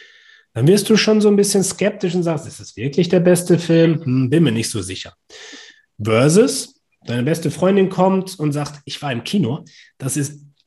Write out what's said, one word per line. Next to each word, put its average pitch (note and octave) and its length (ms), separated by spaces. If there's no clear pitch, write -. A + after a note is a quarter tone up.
Dann B2 120
wirst G#3 220
du A3 80
schon G#3+ 240
so G#3 80
ein G#3 80
bisschen G3+ 260
skeptisch F#3 520
und F3+ 80
sagst, E3 240
„Ist - 140
es - 160
wirklich C#3+ 340
der F#3 100
beste F3 380
Film? E3 460
Hm, B2+ 260
bin D#3+ 140
mir A#2+ 80
nicht A2+ 180
so A2 100
sicher.“ F2+ 320
Versus, D3+ 800
deine B2 180
beste D#3 260
Freundin F#3+ 400
kommt F#3+ 480
und D3+ 140
sagt, C#3+ 340
„Ich - 160
war C#3+ 100
im A#2+ 120
Kino, D3 400
das C3+ 180
ist C#3+ 280